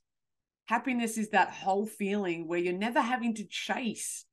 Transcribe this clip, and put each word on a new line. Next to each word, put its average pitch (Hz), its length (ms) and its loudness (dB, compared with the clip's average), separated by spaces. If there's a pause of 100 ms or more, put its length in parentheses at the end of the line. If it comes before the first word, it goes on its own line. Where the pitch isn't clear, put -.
(680)
Happiness 233 500 0
is 214 140 -2
that 185 200 6
whole 196 340 0
feeling 190 640 -2
where 175 120 0
you're 180 120 2
never 233 300 2
having 233 340 0
to 208 100 -8
chase. - 880 -4